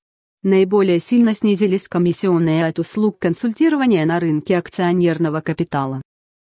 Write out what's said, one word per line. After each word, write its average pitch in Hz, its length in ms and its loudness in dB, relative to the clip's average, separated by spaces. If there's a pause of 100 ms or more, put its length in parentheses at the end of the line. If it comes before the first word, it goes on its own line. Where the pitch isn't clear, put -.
(440)
Наиболее 190 560 2
сильно 233 340 2
снизились 196 540 0
комиссионные 170 800 0
от 160 100 -6
услуг 214 400 -2
консультирования 233 880 0
на 170 140 0
рынке 165 380 0
акционерного 170 840 0
капитала. 139 640 -4 (380)